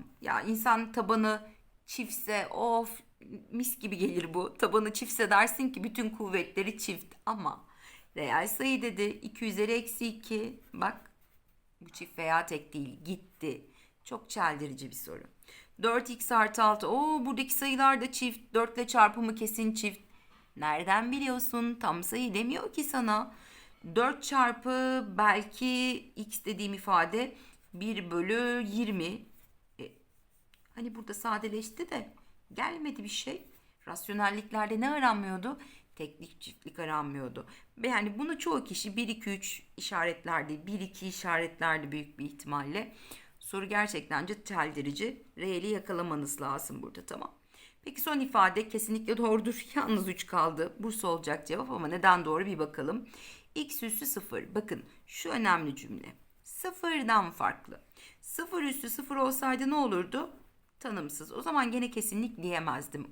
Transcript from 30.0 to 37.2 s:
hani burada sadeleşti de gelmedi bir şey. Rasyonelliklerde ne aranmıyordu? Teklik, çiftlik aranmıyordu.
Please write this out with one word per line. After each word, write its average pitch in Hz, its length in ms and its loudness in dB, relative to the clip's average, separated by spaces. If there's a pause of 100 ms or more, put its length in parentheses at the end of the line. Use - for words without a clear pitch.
hani 233 200 -8
burada 220 180 -10
sadeleşti 220 760 -4
de - 240 -6 (400)
gelmedi 302 500 -4
bir 208 60 -10
şey. - 360 -8 (420)
Rasyonelliklerde 208 920 -2
ne 262 100 2
aranmıyordu? 220 720 0 (360)
Teklik, - 460 -12
çiftlik - 380 -14
aranmıyordu. 143 680 -4 (300)